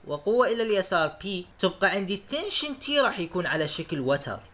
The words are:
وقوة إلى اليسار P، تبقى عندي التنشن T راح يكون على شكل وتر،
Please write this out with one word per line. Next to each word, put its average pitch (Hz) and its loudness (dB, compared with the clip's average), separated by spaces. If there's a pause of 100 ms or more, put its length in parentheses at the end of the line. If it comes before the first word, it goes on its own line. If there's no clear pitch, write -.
وقوة 208 2
إلى 233 0
اليسار 185 2
P، 185 -8 (320)
تبقى 185 2
عندي 196 -2
التنشن 302 -2 (100)
T 269 -2
راح 277 4
يكون 175 -2
على 151 0
شكل 156 -4
وتر، 131 -2 (140)